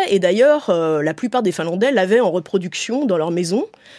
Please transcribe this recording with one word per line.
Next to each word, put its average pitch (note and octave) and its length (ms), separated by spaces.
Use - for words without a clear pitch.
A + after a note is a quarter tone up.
et F#3+ 100
d'ailleurs, A#3 500
euh, D#3+ 320
la D#3 140
plupart B3 260
des G3 100
Finlandais F3+ 400
l'avaient G#3 280
en A3 100
reproduction F#3 760
dans F3+ 100
leur D#3+ 140
maison. F3+ 340